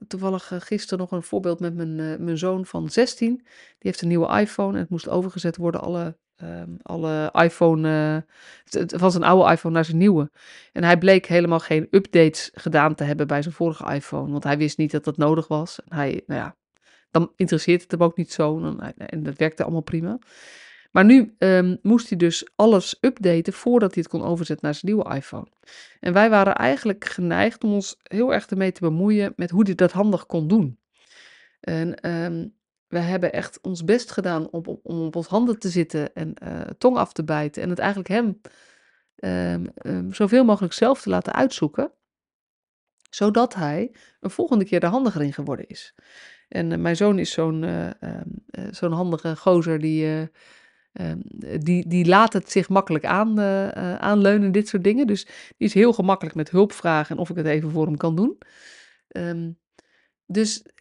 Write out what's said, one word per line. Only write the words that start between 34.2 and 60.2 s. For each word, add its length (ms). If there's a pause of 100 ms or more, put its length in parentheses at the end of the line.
om, 160
om, 180
om 220
op 100
ons 120
handen 320
te 100
zitten 460
en, 180
eh, 280 (160)
tong 200
af 160
te 100
bijten 380
en 80
het 100
eigenlijk 300
hem, 320 (760)
ehm, 500 (100)
ehm, 360
zoveel 320
mogelijk 300
zelf 280
te 80
laten 240
uitzoeken, 580 (1200)
zodat 460
hij 360 (280)
een 100
volgende 360
keer 180
er 60
handiger 320
in 120
geworden 340
is. 260 (540)
En, 240
eh, 60
mijn 180
zoon 240
is 120
zo'n, 320
eh, 220 (160)
ehm, 260 (220)
eh, 220
zo'n 200
handige 440
gozer 440
die, 260
eh, 160 (720)
ehm, 260 (400)
die, 280
die 180
laat 280
het 180
zich 180
makkelijk 360
aan, 340
eh, 280
eh, 320
aanleunen, 520
dit 160
soort 160
dingen. 240
Dus 180
die 420
is 60
heel 200
gemakkelijk 420
met 140
hulp 220
vragen 440
en 60
of 80
ik 60
het 100
even 260
voor 140
hem 120
kan 180
doen. 220 (720)
Ehm, 440 (720)